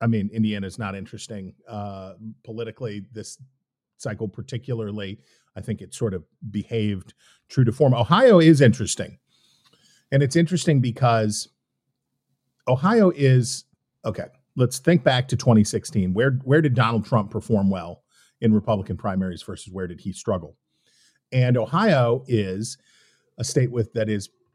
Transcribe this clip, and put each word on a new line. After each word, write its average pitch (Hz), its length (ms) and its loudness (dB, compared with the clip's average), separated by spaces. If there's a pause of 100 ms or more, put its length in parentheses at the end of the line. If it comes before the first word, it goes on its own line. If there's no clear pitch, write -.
I 117 60 -2
mean, 107 260 0
Indiana 107 360 -2
is 90 100 -16
not 98 160 -8
interesting, 98 600 -14 (140)
uh, 98 460 -12 (300)
politically 110 680 -12
this 107 240 -16 (600)
cycle 107 300 -8
particularly. 107 880 -10 (380)
I 92 40 -12
think 107 220 -8
it - 100 -20
sort 107 220 -4
of 85 100 -10 (280)
behaved 104 640 -6 (340)
true 131 160 2
to - 80 2
form. 143 200 4
Ohio 185 460 6
is 160 220 8
interesting. 104 580 2 (920)
And 139 100 4
it's 135 140 0
interesting 170 440 2
because 113 680 0 (1200)
Ohio 185 420 4
is, 131 540 2 (400)
okay, - 220 -6 (280)
let's 127 240 0
think 170 240 2
back 127 260 0
to - 80 -2
twenty 110 280 4
sixteen. 95 500 -4
Where, 131 180 2 (120)
where 143 160 2
did 147 140 0
Donald 113 320 0
Trump 110 260 -2
perform 101 380 0
well 87 340 -8 (360)
in 113 120 2
Republican 101 440 -2
primaries 95 460 -6
versus 92 300 -16
where 92 160 -8
did 85 120 -16
he 98 120 -10
struggle? 90 440 -6 (760)
And 127 240 2
Ohio 131 720 2
is 104 500 -2 (600)
a 123 60 -4
state 127 280 -2
with, 117 220 -4
that 110 140 -2
is, 104 200 -4 (260)